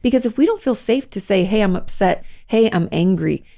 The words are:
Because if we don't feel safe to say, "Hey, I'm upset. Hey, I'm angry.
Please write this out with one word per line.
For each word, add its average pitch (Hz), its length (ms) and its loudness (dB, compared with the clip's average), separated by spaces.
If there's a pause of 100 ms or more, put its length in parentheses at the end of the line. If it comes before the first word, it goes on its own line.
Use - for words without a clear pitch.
Because 247 240 0
if 220 120 -2
we 277 80 4
don't 427 160 -2
feel 247 140 -2
safe 254 340 0
to 202 100 -8
say, 185 240 0
"Hey, 202 180 0
I'm 185 140 0
upset. - 480 0 (240)
Hey, 226 240 2
I'm 170 220 0
angry. 165 500 0 (140)